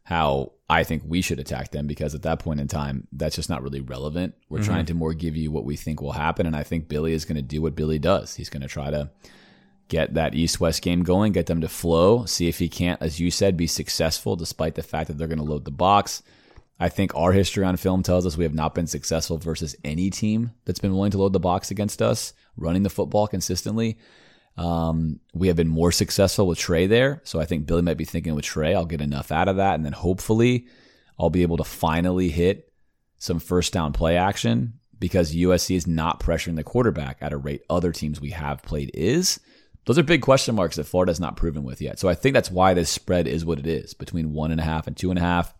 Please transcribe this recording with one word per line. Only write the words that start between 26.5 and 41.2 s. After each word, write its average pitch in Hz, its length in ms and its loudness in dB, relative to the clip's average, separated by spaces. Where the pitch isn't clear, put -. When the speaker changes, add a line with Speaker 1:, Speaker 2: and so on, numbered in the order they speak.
Speaker 1:
Trey 90 300 2
there. 131 360 4
So - 160 -6
I 78 60 0
think 76 220 -4
Billy 85 160 4
might 82 140 2
be 78 80 -4
thinking 82 280 -4
with 73 120 -4
Trey, 80 280 0
I'll 87 120 2
get 80 160 -6
enough 71 300 -4
out 87 180 2
of 95 80 0
that. 98 180 2
And 78 100 -2
then 69 80 -4
hopefully 113 720 2
I'll 85 100 2
be 87 140 4
able 82 140 2
to 76 60 -2
finally 90 640 0
hit 87 440 0
some 85 200 -2
first 90 320 0
down 78 220 0
play 82 240 2
action, 113 600 0
because 85 380 0
U 90 180 4
S 90 100 4
C 92 120 0
is 82 100 0
not 80 360 0
pressuring 82 340 -2
the 80 80 -4
quarterback 78 580 0
at 76 120 -6
a 71 40 -6
rate 71 320 -6
other 87 220 0
teams 76 280 -6
we 73 120 -8
have 71 320 -6
played 73 300 -6
is. 147 460 0
Those 131 140 4
are 151 40 4
big 147 180 4
question 135 340 4
marks 87 220 0
that 76 80 -4
Florida's 90 340 2
not 71 180 -4